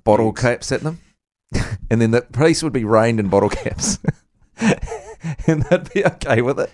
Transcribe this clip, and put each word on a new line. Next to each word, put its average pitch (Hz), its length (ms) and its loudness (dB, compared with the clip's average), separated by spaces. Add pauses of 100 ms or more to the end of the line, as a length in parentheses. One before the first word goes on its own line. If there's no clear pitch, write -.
bottle 110 280 4
caps 120 400 -2
at 131 100 -4
them. 160 180 -8 (520)
<laughs> - 80 -2 (320)
And 117 100 4
then 113 100 4
the 120 120 4
police 156 400 0
would 147 100 -4
be 123 100 -2
rained 110 360 4
in 101 100 0
bottle 101 200 4
caps. - 540 -6
<laughs> - 560 -8 (880)
And 156 160 2
they'd 180 300 0
be 208 120 0
okay 131 360 0
with 127 180 -2
it. - 140 -6